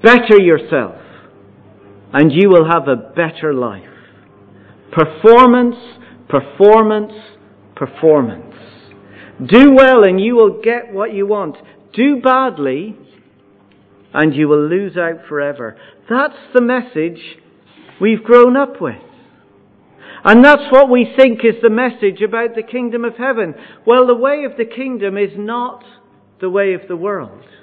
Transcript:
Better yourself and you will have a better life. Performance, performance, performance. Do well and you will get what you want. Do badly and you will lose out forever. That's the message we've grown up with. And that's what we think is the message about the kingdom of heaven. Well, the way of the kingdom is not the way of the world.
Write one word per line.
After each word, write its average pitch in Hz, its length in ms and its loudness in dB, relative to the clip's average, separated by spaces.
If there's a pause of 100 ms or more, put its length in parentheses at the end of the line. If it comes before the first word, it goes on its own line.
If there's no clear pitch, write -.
Better 226 380 4
yourself 151 560 -2 (1160)
and 143 200 2
you 196 160 2
will 170 160 4
have 160 240 -2
a 127 80 -2
better 160 560 -8
life. 113 320 -8 (1040)
Performance, 240 840 2 (520)
performance, 214 840 0 (640)
performance. 131 800 -2 (920)
Do 262 300 6
well 262 300 6
and 185 140 2
you 226 160 -2
will 220 280 2
get 233 320 -6
what 220 180 -6
you 202 140 -6
want. 196 320 -6 (340)
Do 262 300 -2
badly 208 760 -4 (1160)
and 147 200 -2
you 147 140 -2
will 151 180 0
lose 180 300 -6
out 165 320 -8
forever. 143 480 -10 (320)
That's 269 300 -4 (160)
the 247 80 4
message 233 580 -6 (800)
we've 220 240 -2
grown 240 320 4
up 190 240 -6
with. 135 140 -10 (1300)
And 226 200 6
that's 285 280 4
what 262 180 4
we 247 260 -2
think 254 280 2
is 226 180 -2
the 226 80 -4
message 220 520 -6
about 226 340 -6
the 220 60 -10
kingdom 233 420 -10
of 233 120 -10
heaven. 226 380 -6 (320)
Well, 254 200 2
the 240 100 0
way 285 280 -4
of - 120 -12
the 233 80 -8
kingdom 226 520 -10
is 202 200 -6
not 233 480 -10 (560)
the 185 100 -8
way 196 220 -2
of 180 160 -12
the 180 80 -10
world. 175 480 -12 (180)